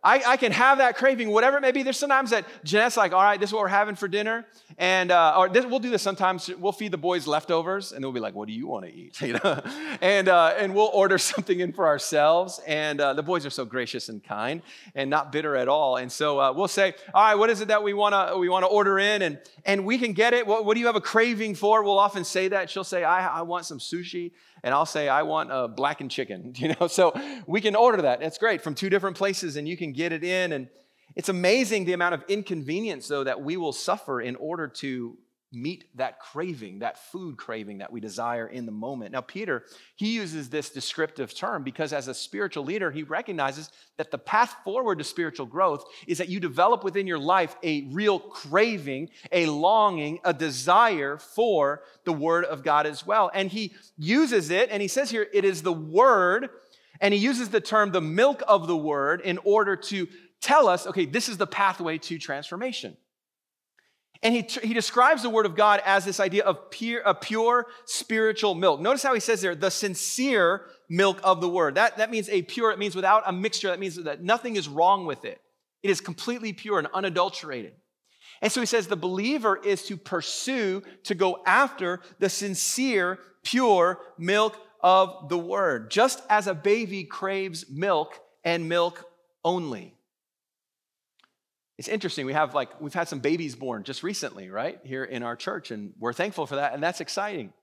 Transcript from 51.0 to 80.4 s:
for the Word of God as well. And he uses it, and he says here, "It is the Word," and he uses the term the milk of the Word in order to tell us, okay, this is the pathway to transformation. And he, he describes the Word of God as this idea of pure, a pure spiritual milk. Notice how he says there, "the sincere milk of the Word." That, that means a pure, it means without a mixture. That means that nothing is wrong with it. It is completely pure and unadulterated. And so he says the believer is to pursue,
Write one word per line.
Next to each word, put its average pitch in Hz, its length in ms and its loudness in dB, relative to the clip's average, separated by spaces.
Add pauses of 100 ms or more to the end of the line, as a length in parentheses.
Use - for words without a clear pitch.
for 151 680 0 (200)
the 175 100 -2
Word 165 300 2
of 143 200 -6
God 151 220 4
as 151 200 -8
well. 202 280 2
And 190 160 -2
he 202 240 -6 (240)
uses 214 520 2
it, 202 220 2
and 202 100 -4
he 190 80 -2
says 262 200 -2
here, 220 220 -2
"It 196 140 2
is 180 160 0
the 180 100 -2
Word," 190 760 4 (500)
and 202 140 4
he 202 60 2
uses 240 300 0
the 214 120 2
term 208 300 2
the 180 100 0
milk 208 440 2
of 185 220 4
the 170 100 0
Word 151 440 0
in 180 240 -4
order 202 320 4
to 190 300 -6 (340)
tell 285 260 6
us, 180 180 2
okay, 185 200 -2
this 208 240 -4
is 202 80 -10
the 190 100 -2
pathway 175 500 -2
to 160 220 -10
transformation. 147 800 -10 (1300)
And 226 100 4
he, 233 80 0 (220)
he 226 100 -2
describes 247 480 4
the 240 80 -4
Word 220 160 2
of 165 100 -4
God 208 300 6
as 196 200 4
this 196 140 -4
idea 196 260 2
of 180 260 -2
pure, 233 340 -6
a 190 80 4
pure 233 540 0 (180)
spiritual 220 720 0
milk. 165 240 4
Notice 240 240 0
how 262 100 2
he 226 60 0
says 214 220 0
there, 180 140 -2
"the 185 140 0
sincere 196 1000 0 (220)
milk 185 340 2
of 185 180 4
the 180 80 0
Word." 160 260 0
That, 214 220 2
that 220 120 0
means 214 200 -4
a 196 120 0
pure, 226 300 -2
it 185 80 -4
means 196 160 -4
without 190 300 4
a 190 60 -2
mixture. 196 360 -4
That 180 120 -2
means 185 180 -8
that 165 260 -10
nothing 226 320 0
is 160 120 -4
wrong 175 380 2
with 139 200 -8
it. - 160 -12 (420)
It 202 60 0
is 185 120 0
completely 220 520 -8
pure 202 260 -2
and 147 140 -2
unadulterated. 175 800 -4 (680)
And 214 100 0
so 254 100 -2
he 226 40 -2
says 214 220 0
the 196 80 -2
believer 196 640 -2
is 196 300 -2
to 196 100 -10
pursue, 196 840 -4 (220)